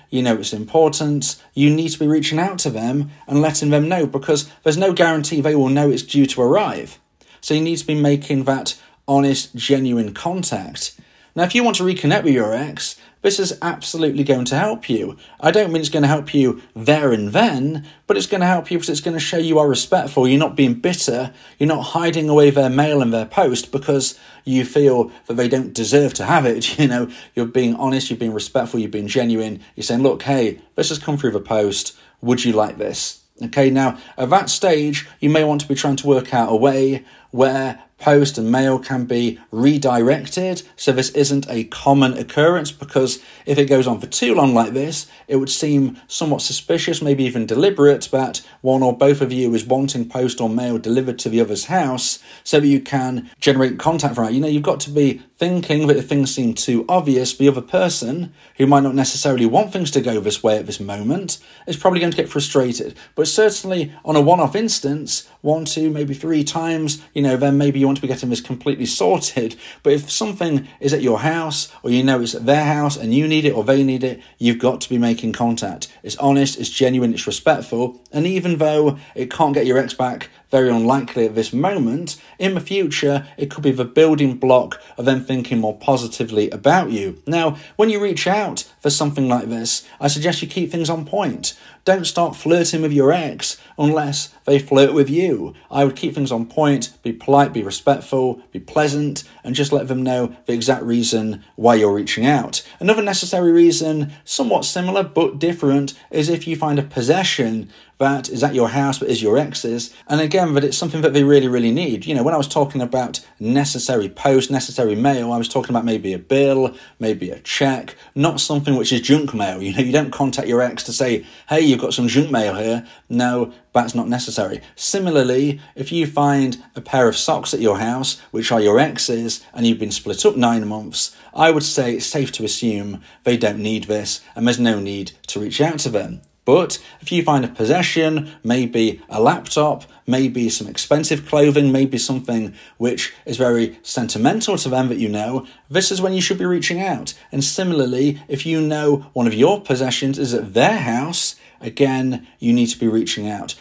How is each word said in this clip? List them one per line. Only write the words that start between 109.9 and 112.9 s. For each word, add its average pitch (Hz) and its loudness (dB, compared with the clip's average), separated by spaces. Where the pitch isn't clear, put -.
and 151 0
again, 156 2
that 143 2
it's 139 -2
something 160 -4
that 147 2
they 143 4
really, 139 6
really 123 2
need. 127 -2
You 151 -2
know, 123 0
when 160 2
I 156 2
was 139 -2
talking 143 -2
about 123 -4